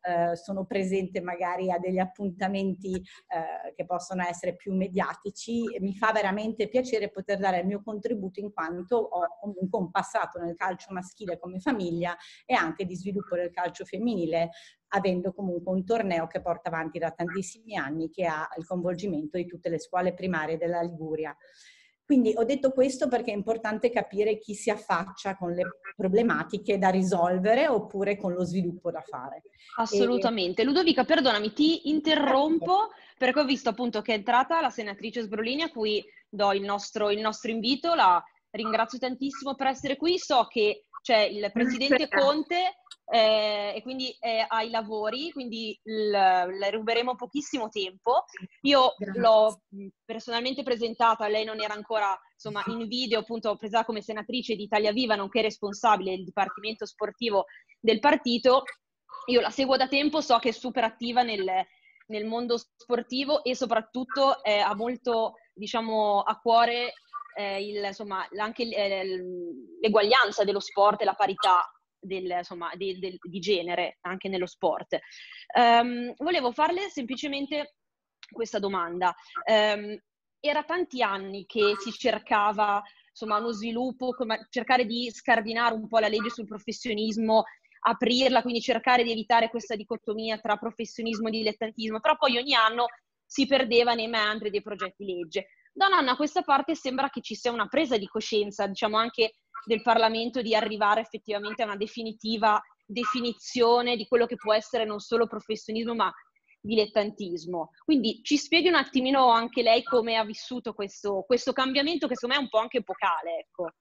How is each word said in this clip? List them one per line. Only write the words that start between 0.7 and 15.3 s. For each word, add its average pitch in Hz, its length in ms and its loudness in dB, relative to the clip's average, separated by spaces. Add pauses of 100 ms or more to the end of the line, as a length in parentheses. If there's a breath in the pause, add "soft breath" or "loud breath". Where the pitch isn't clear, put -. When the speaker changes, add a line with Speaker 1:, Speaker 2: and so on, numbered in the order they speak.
Speaker 1:
magari 180 500 -4
a 175 80 0
degli 185 200 -2
appuntamenti, 190 960 -4
eh, 165 800 -8
che 180 100 -6
possono 180 420 -4
essere 175 300 -6
più 190 180 -6
mediatici. 190 920 -4 (160)
Mi 190 140 -4
fa 220 180 0
veramente 208 560 0
piacere 220 420 0
poter 196 280 -4
dare 190 220 2
il 180 60 -2
mio 202 160 -2
contributo 202 580 -6
in 208 120 -10
quanto 208 440 -4
ho 180 440 -2
comunque 190 380 -4
un 175 120 -2
passato 185 480 -2
nel 170 180 -6
calcio 185 360 -6
maschile 180 460 -10
come 180 220 -12
famiglia 175 560 -2 (300 loud breath)
e 254 80 -2
anche 180 320 0
di 180 100 -8
sviluppo 190 400 -6
del 175 140 -2
calcio 175 340 -6
femminile, 170 680 -2 (380 loud breath)
avendo 190 460 0